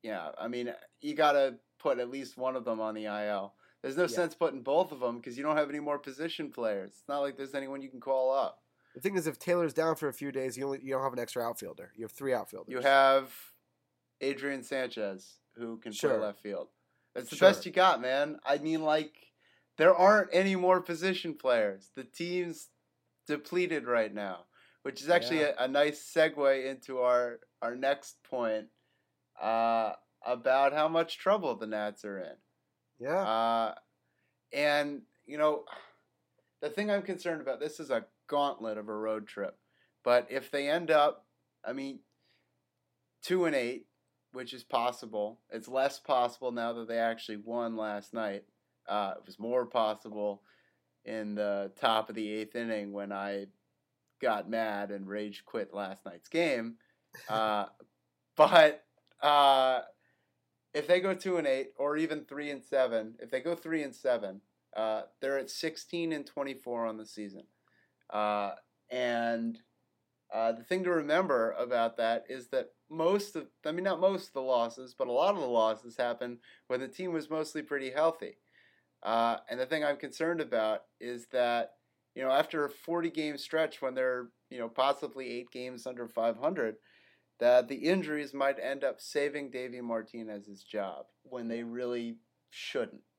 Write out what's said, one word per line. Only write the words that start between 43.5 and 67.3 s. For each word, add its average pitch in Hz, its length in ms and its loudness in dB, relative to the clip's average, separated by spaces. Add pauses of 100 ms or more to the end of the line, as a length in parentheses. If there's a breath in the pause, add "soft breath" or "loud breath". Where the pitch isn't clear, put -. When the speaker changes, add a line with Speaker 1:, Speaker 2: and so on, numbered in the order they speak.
Speaker 1:
eight, 123 320 -4 (440)
which 127 220 -12
is 123 100 -16
possible, 110 760 -4 (100)
it's 113 180 -10
less 135 320 -2
possible 123 520 -2
now 117 220 -4
that 117 140 -10
they 117 120 -4
actually 113 380 -4
won 113 400 -6
last 104 360 -8
night. 104 300 -6 (440)
Uh, 101 300 -2
it - 80 -20
was - 140 -20
more 120 260 0
possible 107 800 -2 (640 soft breath)
in 110 300 -6
the 101 400 -2
top 110 340 0
of 104 60 -10
the 110 140 -6
eighth 107 260 -6
inning 110 360 -4
when 101 200 -8
I 101 360 -6 (720)
got 104 300 -2
mad 107 420 -4
and 98 160 -10
rage 104 380 -8
quit 101 280 -8
last 98 320 -10
night's 87 220 -18
game. 127 500 -2 (360)
Speaker 2:
<laughs> - 160 -20
Speaker 1:
Uh, 107 380 0 (680)
but, 151 500 8 (360)
uh, 135 600 6 (920)
if 147 100 -2
they 180 140 6
go 185 160 0
two 185 220 -2
and 151 100 0
eight 135 300 0
or 147 200 0
even 156 280 -2
three 147 260 -8
and 135 120 -10
seven, 117 560 2
if 120 120 -12
they 131 80 0
go 170 160 -2
three 160 260 -4
and 135 140 -6
seven, 104 460 -2 (340)
uh, 110 260 -2 (180)
they're 139 200 -2
at 120 100 -8
sixteen 165 640 -6
and 147 140 -8
twenty-four 135 580 -6
on 110 120 -4
the 110 100 -14
season. 98 400 -12 (640)